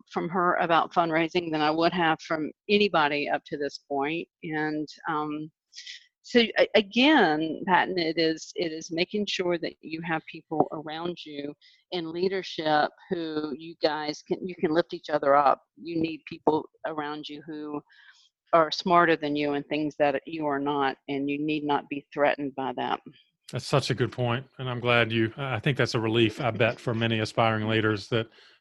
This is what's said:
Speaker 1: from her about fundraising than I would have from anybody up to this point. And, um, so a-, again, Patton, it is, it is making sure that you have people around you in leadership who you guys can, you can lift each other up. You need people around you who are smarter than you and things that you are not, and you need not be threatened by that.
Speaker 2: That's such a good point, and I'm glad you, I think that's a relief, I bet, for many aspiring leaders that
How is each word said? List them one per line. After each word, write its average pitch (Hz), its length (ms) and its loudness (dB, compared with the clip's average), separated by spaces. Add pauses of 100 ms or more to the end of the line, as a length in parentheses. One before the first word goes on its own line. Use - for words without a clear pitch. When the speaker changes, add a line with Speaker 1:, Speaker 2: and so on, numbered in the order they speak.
(120)
Speaker 1:
from 175 180 -4
her 175 260 2
about 165 380 2
fundraising 165 580 2
than 156 100 0
I 151 100 2
would 165 220 2
have 165 280 2
from 156 300 -4 (180)
anybody 170 600 2
up 143 160 0
to 156 120 -8
this 143 220 -6 (100)
point. 143 380 -2 (160)
And, 156 440 -4 (220)
um, 151 400 -6 (720)
so - 200 4 (180)
a-, 180 160 4
again, 202 920 4
Patton, 185 320 2
it 165 220 0
is, 160 360 0
it 165 180 -2
is 165 180 -12
making 180 360 -2
sure 175 320 -2
that 160 220 -6
you 160 200 -10
have 165 280 -4
people 160 440 -2
around 160 520 -8
you 147 280 -10 (400)
in 165 180 -4
leadership 170 800 0 (180)
who 156 480 -4
you 160 240 -14
guys 151 460 -2
can, - 180 -4
you 180 140 -8
can 165 120 0
lift 170 220 0
each 170 160 -12
other 147 260 2
up. 143 260 4 (200)
You 165 200 -6
need 160 260 -4
people 156 380 0 (200)
around 151 440 -8
you 147 180 -12
who 151 340 -8 (720)
are 160 180 4
smarter 175 440 4
than 147 200 -2
you 147 180 0
and 143 140 -4
things 151 300 -2
that 143 300 2
you 160 180 -6
are 139 140 0
not, 139 380 0 (120)
and 139 200 -4
you 143 140 -2
need 151 200 -2
not 147 260 -2
be 139 240 -8
threatened 143 420 0
by 131 220 -4
that. 127 220 -2 (520)
Speaker 2:
That's 123 140 -6
such - 260 0
a - 40 0
good 110 160 -2
point, 123 340 -2 (120)
and 127 120 -8
I'm 120 120 -6
glad 120 280 4
you, 113 280 2
I 131 220 -4
think 131 180 0
that's 123 180 0
a 123 60 2
relief, 113 400 2
I 123 100 0
bet, 113 280 0
for 123 140 -4
many 113 260 0
aspiring 110 500 2
leaders 107 400 0
that 113 180 -2 (340)